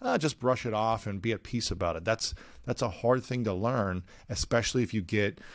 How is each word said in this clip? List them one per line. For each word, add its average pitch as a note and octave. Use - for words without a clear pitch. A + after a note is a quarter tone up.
uh, B3+
just D3+
brush B2
it A2
off A2
and G2
be A2
at G#2
peace -
about F2
it. E2
That's, -
that's A#2+
a A#2
hard A#2+
thing B2
to G#2
learn, G2
especially A#2
if G#2
you A2
get G2+